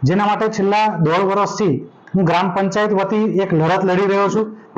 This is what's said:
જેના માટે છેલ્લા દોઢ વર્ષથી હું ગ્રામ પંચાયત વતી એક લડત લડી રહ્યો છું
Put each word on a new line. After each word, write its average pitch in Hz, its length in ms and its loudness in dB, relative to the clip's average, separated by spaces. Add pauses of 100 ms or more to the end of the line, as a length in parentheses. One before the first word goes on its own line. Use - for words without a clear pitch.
જેના 185 240 2
માટે 208 220 0
છેલ્લા 208 380 0
દોઢ 170 380 0
વર્ષથી 196 640 -2 (240)
હું 185 100 2
ગ્રામ 175 300 0
પંચાયત 202 380 0
વતી 196 240 0
એક 190 380 0
લડત 165 300 2
લડી 190 220 2
રહ્યો 196 220 2
છું 220 280 -2 (220)